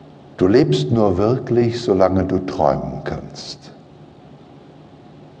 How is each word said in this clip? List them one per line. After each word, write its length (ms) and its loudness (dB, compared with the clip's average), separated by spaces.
„Du 100 2
lebst 420 2
nur 280 2
wirklich, 640 0
solange 420 2
du 160 -2
träumen 640 -2
kannst.“ 680 -14